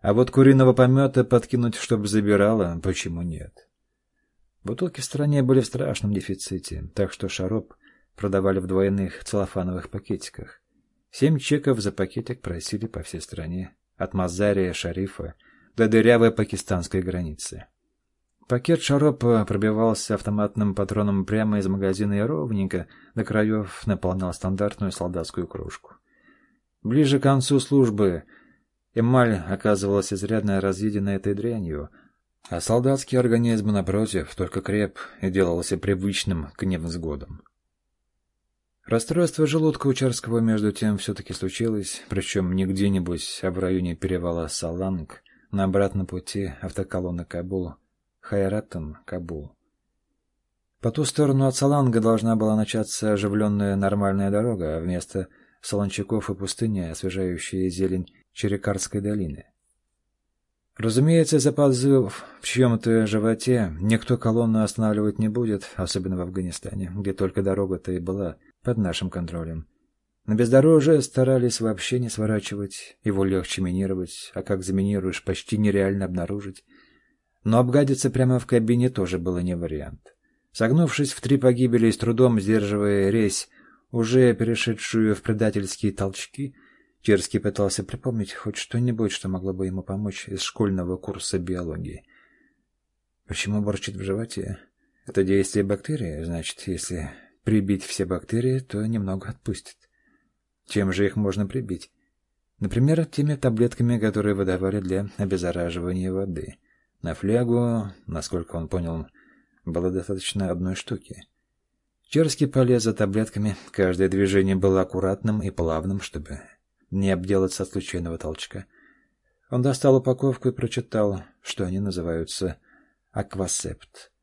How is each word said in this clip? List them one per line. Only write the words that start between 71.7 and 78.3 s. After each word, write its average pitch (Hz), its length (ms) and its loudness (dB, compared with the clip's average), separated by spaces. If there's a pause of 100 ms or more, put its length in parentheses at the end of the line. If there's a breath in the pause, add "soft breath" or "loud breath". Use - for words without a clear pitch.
не 120 100 -4
сворачивать, 104 960 -4
его 98 200 2
легче 95 380 -2
минировать, 92 720 -4
а 95 100 -8
как 95 200 -2
заминируешь, 95 600 -2
почти - 340 -4
нереально 98 480 2
обнаружить. 95 580 -6 (800 soft breath)
Но 110 140 4
обгадиться 131 540 4
прямо 127 280 4